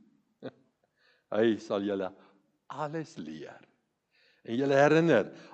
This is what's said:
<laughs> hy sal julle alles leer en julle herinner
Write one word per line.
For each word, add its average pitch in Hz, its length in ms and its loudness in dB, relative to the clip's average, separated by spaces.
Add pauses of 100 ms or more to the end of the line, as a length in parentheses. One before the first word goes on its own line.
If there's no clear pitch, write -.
(400)
<laughs> 131 100 -16 (840)
hy 110 220 2
sal 101 240 -6
julle 98 320 -6 (540)
alles 151 480 -10
leer 78 500 -16 (800)
en 117 120 -6
julle 139 180 0
herinner 147 580 4 (220)